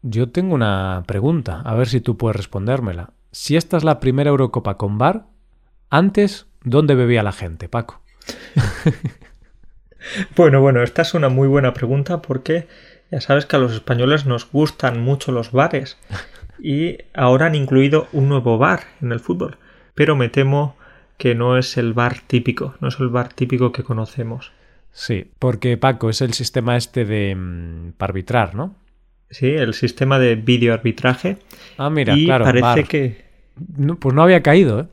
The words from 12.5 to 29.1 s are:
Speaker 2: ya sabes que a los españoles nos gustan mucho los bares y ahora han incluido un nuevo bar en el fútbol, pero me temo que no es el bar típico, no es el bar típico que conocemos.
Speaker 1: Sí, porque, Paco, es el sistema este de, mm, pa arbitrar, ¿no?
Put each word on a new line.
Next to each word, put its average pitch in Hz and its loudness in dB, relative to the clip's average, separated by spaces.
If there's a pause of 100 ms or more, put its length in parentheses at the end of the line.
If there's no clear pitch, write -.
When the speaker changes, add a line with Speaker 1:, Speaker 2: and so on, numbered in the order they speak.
Speaker 2:
ya 135 -4
sabes 143 2
que - -4
a - 4
los 123 0
españoles 127 0
nos 123 -2
gustan 139 0
mucho 135 -2
los 117 -4
bares 139 0 (600)
y 160 -4 (160)
ahora 131 4
han 156 0
incluido 139 2
un 139 2
nuevo 123 2
bar 175 2 (200)
en 123 -4
el 117 -6
fútbol, 175 -6 (360)
pero 147 2
me 120 0
temo 139 0 (420)
que 120 2
no 123 2
es 127 -2
el 117 0
bar 120 0 (100)
típico, 131 -2
no 135 -4
es 127 -8
el 127 -2
bar 123 -4
típico 123 -2
que 127 -10
conocemos. 117 -8 (400)
Speaker 1:
Sí, - -8
porque, 123 -2
Paco, 120 0
es 107 -4
el 123 -2
sistema 120 -2
este 120 -4
de, 101 -2
mm, 85 -10
pa - -6
arbitrar, 95 -2
¿no? 180 -8 (560)